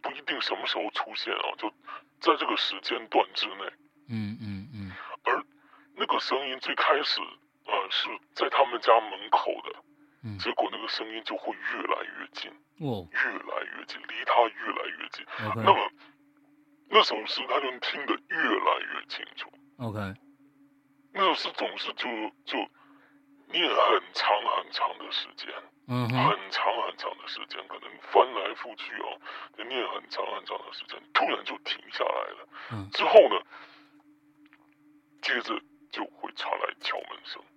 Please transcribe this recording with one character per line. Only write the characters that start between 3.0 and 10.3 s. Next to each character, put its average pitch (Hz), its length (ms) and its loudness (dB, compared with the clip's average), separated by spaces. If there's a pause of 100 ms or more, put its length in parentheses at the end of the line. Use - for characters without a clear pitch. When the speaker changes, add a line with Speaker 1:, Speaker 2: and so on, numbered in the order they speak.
Speaker 1:
段 - 160 4 (100)
之 - 120 0
内。 98 180 -8 (440)
Speaker 2:
嗯， 110 340 -4
嗯， 101 320 -8
嗯。 98 180 -8 (320)
Speaker 1:
而 - 200 0 (500)
那 - 120 -2
个 127 120 2
声 135 300 -2
音 131 100 -6
最 - 160 -4
开 - 280 4
始， - 180 0 (460)
呃， 98 240 0
是 - 180 0 (240)
在 - 160 0
他 - 160 6
们 120 160 0
家 123 200 8
门 104 300 -10
口 - 220 4 (100)
的， - 160 -12 (460)
Speaker 2:
嗯。 107 140 -6